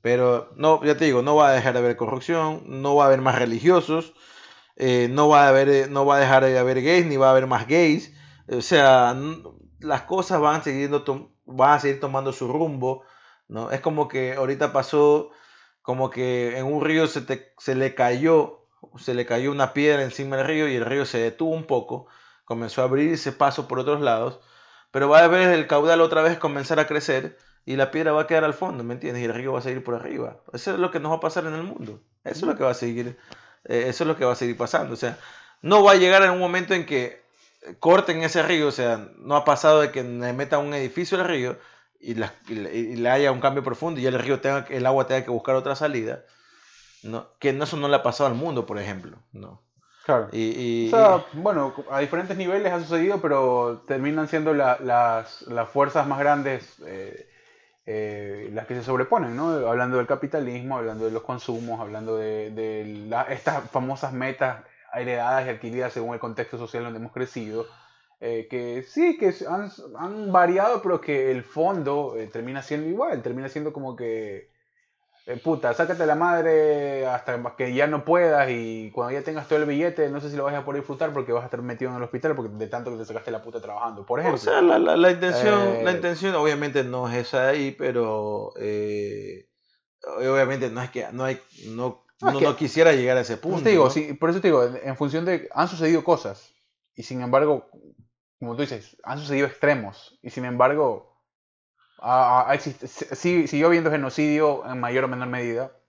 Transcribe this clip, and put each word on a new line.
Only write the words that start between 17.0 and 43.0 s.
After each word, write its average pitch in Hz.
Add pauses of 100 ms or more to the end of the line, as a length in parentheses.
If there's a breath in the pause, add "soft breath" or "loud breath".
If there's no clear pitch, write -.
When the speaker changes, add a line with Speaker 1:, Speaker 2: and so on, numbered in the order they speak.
Speaker 1:
se 147
te, -
se 135
le 131
cayó, 139 (320)
se 127
le 120
cayó 127
una 135
piedra 143
encima 135
del 135
río 156
y 131
el 117
río 135
se 120
detuvo 117
un 160
poco, 123 (360 soft breath)
comenzó 117
a 127
abrirse 143
paso 139
por 127
otros 147
lados, 123 (500 soft breath)
pero 139
va 151
a 170
ver 180
el 156
caudal 160
otra 160
vez 165
comenzar 147
a 151
crecer 143 (280 soft breath)
y 131
la 139
piedra 156
va 151
a 156
quedar 160
al 147
fondo, 147
¿me 120
entiendes? 123
Y 120
el 113
río 131
va 127
a -
seguir 127
por 120
arriba. - (100)
Eso 185
es 175
lo 180
que 160
nos 156
va -
a 160
pasar 160
en 156
el 160
mundo. 107 (240)
Eso -
es 180
lo 160
que 135
va 127
a 123
seguir, 120 (480 loud breath)
eh, 120
eso 127
es 156
lo 156
que 131
va 123
a -
seguir 120
pasando. 120
O 117
sea, 120 (440 loud breath)
no 202
va 196
a -
llegar 190
en 185
un 180
momento 180
en 175
que 123 (560 soft breath)
corten 170
ese 160
río, 156
o 135
sea, 117 (100)
no 143
ha 151
pasado 151
de 147
que 131
le 120
metan 143
un 147
edificio 156
al 185
río 127 (420 soft breath)
y 113
la, 110 (160)
y 110
le, 98
y 117
le 123